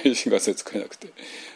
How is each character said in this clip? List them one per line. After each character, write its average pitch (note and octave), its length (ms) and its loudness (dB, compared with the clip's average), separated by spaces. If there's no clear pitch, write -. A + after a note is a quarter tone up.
<laughs> B2+ 120 6
新 - 160 0
幹 - 120 6
線 - 120 2
使 - 180 -10
え G#2 60 -2
な - 80 -8
く - 80 -18
て、 - 180 -18